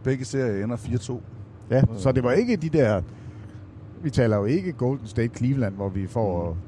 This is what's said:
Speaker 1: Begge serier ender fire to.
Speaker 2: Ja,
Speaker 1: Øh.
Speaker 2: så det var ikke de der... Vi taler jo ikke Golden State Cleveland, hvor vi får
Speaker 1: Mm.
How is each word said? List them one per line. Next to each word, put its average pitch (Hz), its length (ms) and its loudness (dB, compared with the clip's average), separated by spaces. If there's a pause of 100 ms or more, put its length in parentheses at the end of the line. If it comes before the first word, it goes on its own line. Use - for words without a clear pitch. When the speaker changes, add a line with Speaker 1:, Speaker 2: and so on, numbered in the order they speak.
Speaker 1:
Begge 131 220 0
serier 117 380 0
ender 120 120 -2
fire - 220 -4
to. 120 240 -6 (480)
Speaker 2:
Ja, 127 80 4
Speaker 1:
Øh. 131 200 6
Speaker 2:
så 135 140 2
det 127 120 4
var 120 80 4
ikke 226 240 4
de 160 140 -2
der... 117 320 4 (1000)
Vi 160 60 -2
taler 113 280 4
jo 101 80 2
ikke 175 260 0
Golden 127 360 -2
State 113 300 -2
Cleveland, 123 380 0
hvor 98 140 -2
vi 95 180 -4
får 87 460 -2
Speaker 1:
Mm. 82 40 -4 (100)